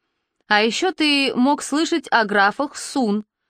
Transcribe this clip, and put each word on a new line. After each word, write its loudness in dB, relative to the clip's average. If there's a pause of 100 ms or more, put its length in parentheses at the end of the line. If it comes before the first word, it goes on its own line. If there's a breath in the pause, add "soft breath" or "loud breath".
(480)
«А 2
еще 0
ты 0
мог 2
слышать -2
о 2
графах 0
Сун». -2 (240)